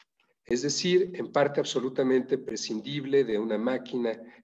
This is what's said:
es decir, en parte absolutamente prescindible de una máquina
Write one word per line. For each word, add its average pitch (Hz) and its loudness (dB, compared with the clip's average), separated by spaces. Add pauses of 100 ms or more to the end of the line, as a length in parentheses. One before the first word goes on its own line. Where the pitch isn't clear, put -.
(440)
es 123 -2
decir, 180 2
en 117 -8
parte 143 2
absolutamente 131 2
prescindible 131 0
de 110 0
una 110 -2
máquina 120 -2 (240)